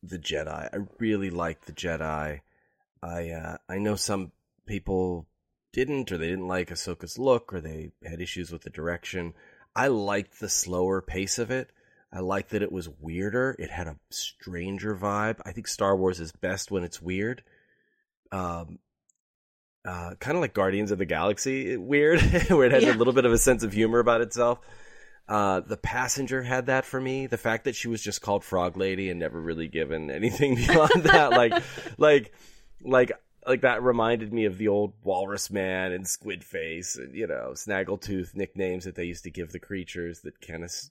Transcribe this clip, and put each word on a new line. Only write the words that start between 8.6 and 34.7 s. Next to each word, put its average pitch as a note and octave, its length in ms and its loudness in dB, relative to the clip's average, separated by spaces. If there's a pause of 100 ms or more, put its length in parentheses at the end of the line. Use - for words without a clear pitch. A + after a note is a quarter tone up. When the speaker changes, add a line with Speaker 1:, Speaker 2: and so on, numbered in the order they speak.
Speaker 1:
the - 80 -14
direction. E2+ 640 -6 (400)
I B2+ 140 2
liked G2+ 500 -2
the G#2 100 -8
slower F2+ 520 0
pace F#2+ 380 -4
of A#2 120 -4
it. B2+ 200 -4 (420)
I F#2 80 -8
liked F#2+ 300 -2
that G#2 120 0
it G2+ 80 -2
was E2+ 200 -8 (100)
weirder. G2+ 580 -2
It E2+ 120 -8
had F2 160 -8
a D2+ 100 -10 (140)
stranger F#2+ 840 -6
vibe. G#2 520 -2
I - 60 -14
think G#2+ 140 -12
Star G2 300 2
Wars F#2 240 2
is D#2+ 100 -8
best - 400 -4
when F#2 140 0
it's - 160 -10
weird. G2 420 -4 (880)
Um, F2 480 -6 (1120)
uh, F2+ 320 -8
kinda D#3 180 -2
like D#3+ 160 -2
Guardians G2 360 2
of G2 80 0
the F#2+ 80 -2
Galaxy, G#2 720 0
weird, D3 420 4
<laughs> - 300 4
where C#3+ 160 8
it A#2+ 60 8
has C3+ 120 8
Speaker 2:
Yeah. A#2+ 100 6
Speaker 1:
a A2 40 0
little A#2+ 160 4
bit C3 100 6
of A#2+ 80 6
a A#2 60 6
sense A#2 240 4
of G#2 100 -4
humor A2 260 4
about A#2 220 4
itself. A#2+ 400 2 (640)
Uh, G2+ 340 2
The G2+ 180 -4
Passenger B2+ 640 -2
had B2 240 -2
that C3 180 2
for C3 160 -4
me. C3 260 -4
The A#2 120 -2
fact A2+ 260 -2
that B2 120 0
she - 120 -6
was A2+ 140 -2
just - 180 -6
called G2+ 240 0
Frog F2+ 320 0
Lady F#2+ 320 -2
and F2 100 -4
never E2 220 -4
really D#2+ 280 -4
given D#2+ 420 -2
anything A#2 440 0
<laughs> A#2+ 120 2
beyond D#3+ 380 8
that, D#3 280 8
like, A#2+ 220 6 (440)
like, D3 340 6 (520)
like, B2+ 280 4 (500)
that B2 200 4
reminded A2+ 500 2
me A2+ 120 2
of F#2 120 2
the G#2+ 120 0
old G#2 240 2 (100)